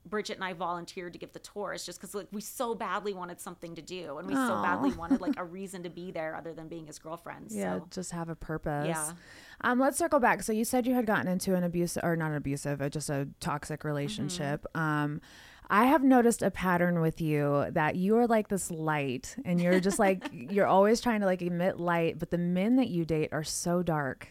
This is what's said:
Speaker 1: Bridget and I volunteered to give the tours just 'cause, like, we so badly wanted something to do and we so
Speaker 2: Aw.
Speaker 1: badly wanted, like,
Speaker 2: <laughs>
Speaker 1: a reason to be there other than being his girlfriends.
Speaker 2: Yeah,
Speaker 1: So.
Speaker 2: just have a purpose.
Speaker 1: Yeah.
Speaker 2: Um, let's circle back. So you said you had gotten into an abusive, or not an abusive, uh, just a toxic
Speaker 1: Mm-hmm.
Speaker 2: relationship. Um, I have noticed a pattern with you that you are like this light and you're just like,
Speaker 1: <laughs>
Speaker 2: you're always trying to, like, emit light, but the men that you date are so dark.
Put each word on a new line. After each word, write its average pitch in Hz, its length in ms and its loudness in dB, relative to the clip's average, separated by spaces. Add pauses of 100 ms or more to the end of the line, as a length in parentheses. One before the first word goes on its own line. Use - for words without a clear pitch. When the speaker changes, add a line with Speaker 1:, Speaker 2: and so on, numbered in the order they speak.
Speaker 1:
Bridget 202 300 -6
and 190 80 -6
I 185 100 -4
volunteered 175 600 -6
to 160 40 -18
give - 140 -14
the 165 60 -18
tours 175 460 -8
just - 160 -12
'cause, 196 140 -14
like, 190 160 -8
we 208 100 -8
so 233 340 -6
badly 202 400 -4
wanted 175 260 -10
something 170 340 -12
to 165 80 -12
do 160 360 -10
and - 100 -10
we - 60 -2
so 269 60 2
Speaker 2:
Aw. 220 220 0
Speaker 1:
badly 196 300 2
wanted, 170 280 -2
like, 190 140 -2
Speaker 2:
<laughs> - 40 -4
Speaker 1:
a 180 60 -6
reason 185 380 -10
to 175 80 -8
be 175 220 -10
there 160 240 -4
other 165 180 -10
than 160 140 -14
being 165 180 -12
his 156 120 -16
girlfriends. 160 580 -12
Speaker 2:
Yeah, 185 220 -2
Speaker 1:
So. 180 120 -8
Speaker 2:
just 180 220 -8
have 170 160 -6
a 165 80 -6
purpose. 151 520 -2
Speaker 1:
Yeah. 160 240 -4 (500)
Speaker 2:
Um, 247 180 2
let's 277 180 4
circle 311 220 4
back. 208 220 4
So 226 100 -2
you 220 120 2
said 247 220 0
you 254 80 2
had 247 120 2
gotten 185 200 2
into 185 300 0
an 180 80 2
abusive, 170 400 0
or 165 120 2
not 156 140 0
an 151 60 -2
abusive, 143 440 -2
uh, 143 100 0
just 151 200 -4
a 143 180 -2 (120)
toxic 147 400 -6
Speaker 1:
Mm-hmm. 151 80 -6
Speaker 2:
relationship. 143 800 -4 (100)
Um, 151 440 0 (500)
I 208 140 6
have 269 180 6
noticed 247 400 6
a 196 80 2
pattern 175 520 2
with 160 180 0
you 143 520 2
that 156 220 2
you 190 220 2
are 240 100 6
like 220 220 2
this 190 220 -2
light 151 760 -2
and 175 160 2
you're 180 200 6
just 190 180 0
like, 190 300 4
Speaker 1:
<laughs> - 40 -10
Speaker 2:
you're 196 340 0
always 202 360 6
trying 226 180 2
to, 196 60 0
like, 185 160 2
emit 175 360 0
light, 170 400 0
but 170 120 -6
the 170 80 0
men 180 380 2
that 254 120 4
you 170 160 0
date 156 280 0
are 156 120 -2
so 175 380 0
dark. 151 480 -2